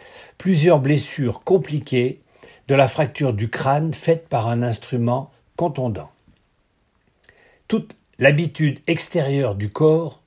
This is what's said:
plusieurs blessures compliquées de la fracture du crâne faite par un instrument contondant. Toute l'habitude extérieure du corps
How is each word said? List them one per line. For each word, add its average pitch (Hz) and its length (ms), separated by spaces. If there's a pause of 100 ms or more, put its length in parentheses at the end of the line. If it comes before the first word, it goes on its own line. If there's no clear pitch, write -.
(380)
plusieurs 175 420
blessures 139 640
compliquées 143 760 (460)
de 139 80
la 135 140
fracture 135 440
du 110 180
crâne 147 420
faite 165 360
par 117 200
un 117 140
instrument 120 680 (260)
contondant. 120 540 (1600)
Toute - 280 (240)
l'habitude 147 680
extérieure 139 680
du 101 160
corps 156 560